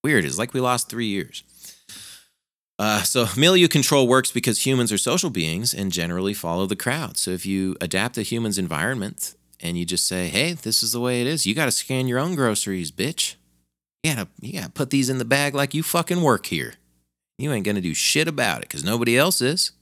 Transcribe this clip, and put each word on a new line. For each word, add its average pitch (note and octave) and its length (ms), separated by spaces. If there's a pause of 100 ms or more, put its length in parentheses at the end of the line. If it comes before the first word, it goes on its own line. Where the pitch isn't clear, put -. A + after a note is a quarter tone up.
Weird, C3 200
it's C#2+ 140
like A#2 160
we C3 60
lost B2 280
three A#2 200
years. - 340 (1400)
Uh, G#2 240
so A#2 240 (100)
milieu F3 300
control C#3 400
works B2+ 240
because A2+ 340
humans B2 280
are G#2 40
social E3 320
beings F#2 460
and G2 160
generally F2 440
follow F2 320
the G2 100
crowd. C3+ 400
So - 160
if F2+ 140
you F#2+ 340
adapt F#2+ 360
a A2+ 60
human's A2 360
environment F#2+ 760 (240)
and E2+ 180
you F2 80
just F2 220
say, F2+ 220
"Hey, B2+ 240
this F3 320
is A2+ 80
the A#2+ 80
way B2 200
it A#2+ 60
is. D#3 220
You G#3 80
gotta C#3+ 160
scan C3 340
your B2+ 140
own E3+ 160
groceries, G2+ 560
bitch. - 420 (680)
You D#3 100
gotta, G#2 140 (120)
you - 120
gotta F#2+ 180
put C3+ 200
these C3+ 200
in C3 80
the B2 60
bag C#3 320
like C#3 180
you D#3 80
fucking F3 400
work B2+ 240
here. B1+ 280 (640)
You D3 140
ain't G#2 140
gonna G#2 140
do F2 120
shit D3 360
about A2+ 340
it - 80
'cause C#2+ 140
nobody A#2 340
else E3+ 220
is." D#3+ 420